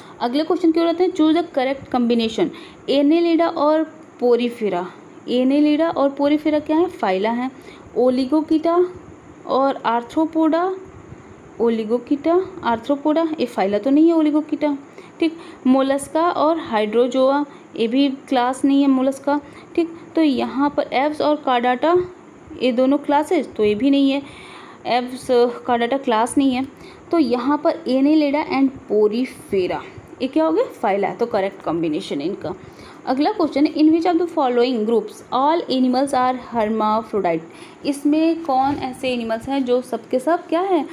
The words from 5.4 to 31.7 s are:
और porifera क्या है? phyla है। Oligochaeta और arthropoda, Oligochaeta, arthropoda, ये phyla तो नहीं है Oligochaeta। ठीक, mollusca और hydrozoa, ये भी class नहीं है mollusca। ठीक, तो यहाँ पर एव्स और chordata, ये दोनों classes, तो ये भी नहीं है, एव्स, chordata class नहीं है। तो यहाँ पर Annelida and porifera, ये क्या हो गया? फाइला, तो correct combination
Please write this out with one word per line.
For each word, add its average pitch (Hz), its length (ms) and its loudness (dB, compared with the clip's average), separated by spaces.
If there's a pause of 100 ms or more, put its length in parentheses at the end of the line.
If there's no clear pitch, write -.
और 277 260 0
porifera 302 440 0
क्या 311 120 0
है? 349 120 2
phyla 202 400 -2
है। 247 220 -4 (480)
Oligochaeta 302 840 2 (640)
और 269 400 0
arthropoda, 320 880 0 (880)
Oligochaeta, 240 800 0 (260)
arthropoda, 302 720 0
ये 247 60 -2
phyla 202 320 -2
तो 208 120 -2
नहीं 302 180 6
है 339 60 4
Oligochaeta। 302 640 0 (420)
ठीक, 330 180 -2 (300)
mollusca 269 560 2
और 330 340 2 (160)
hydrozoa, 254 720 2 (320)
ये 226 100 0
भी 269 220 2
class 262 560 -2
नहीं 277 180 4
है 277 60 2
mollusca। 269 500 0 (360)
ठीक, 330 180 -2 (220)
तो 320 60 2
यहाँ 254 480 0
पर 285 140 -2 (100)
एव्स 294 280 0
और 294 280 0
chordata, 254 520 2 (640)
ये 254 80 2
दोनों 262 260 2
classes, 294 560 0
तो 220 100 -2
ये 208 120 2
भी 262 140 2
नहीं 277 220 4
है, 277 100 -2 (640)
एव्स, 247 460 -2 (400)
chordata 240 320 0
class 233 340 0
नहीं 269 140 4
है। 254 160 -2 (440)
तो 339 80 2
यहाँ 254 380 0
पर 302 140 0
Annelida 294 720 2 (100)
and 269 160 2 (220)
porifera, 208 880 0 (400)
ये 262 60 -2
क्या 311 180 2
हो 320 60 0
गया? 403 120 2
फाइला, 202 500 -2
तो 233 120 -2
correct 196 360 -2
combination 165 600 -4